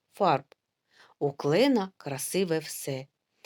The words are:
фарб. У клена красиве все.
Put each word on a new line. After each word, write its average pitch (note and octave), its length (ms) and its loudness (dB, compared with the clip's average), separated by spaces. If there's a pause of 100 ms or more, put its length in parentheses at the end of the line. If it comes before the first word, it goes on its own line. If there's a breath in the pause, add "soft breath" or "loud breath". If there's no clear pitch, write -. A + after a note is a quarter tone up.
(140)
фарб. D#3+ 320 2 (760 soft breath)
У C#3+ 120 -2
клена G3 640 2
красиве D#3+ 640 -4
все. C#3 480 -10 (380 soft breath)